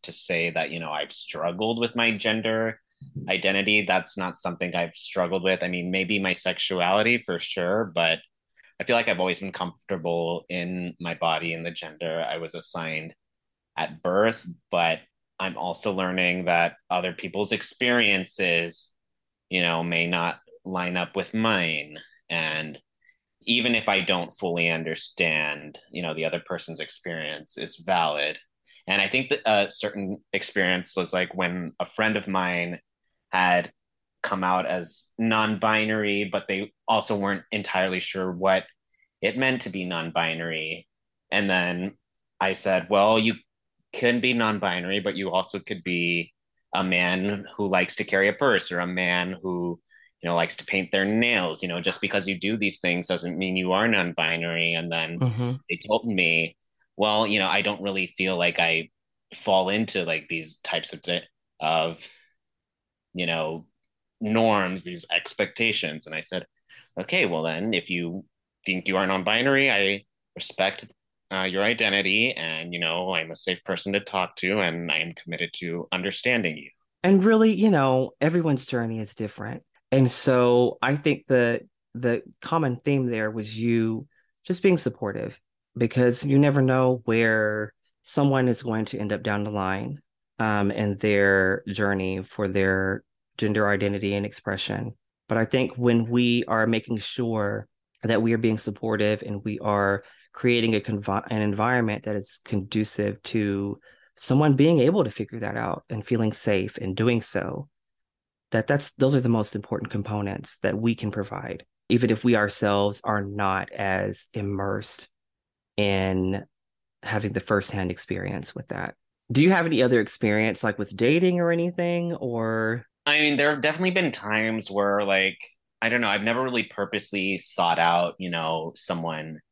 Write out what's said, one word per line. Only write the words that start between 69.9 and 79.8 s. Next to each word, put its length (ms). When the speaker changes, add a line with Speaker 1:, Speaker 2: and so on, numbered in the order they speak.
Speaker 1:
respect, 500
uh, 100
your 220
identity, 680
and, 400
you 60
know, 340
I'm 200
a 40
safe 280
person 300
to 60
talk 360
to, 240
and 320
I 60
am 160
committed 400
to 360
understanding 640
you." 140
Speaker 2:
And 220
really, 280
you 180
know, 500
everyone's 460
journey 340
is 160
different. 480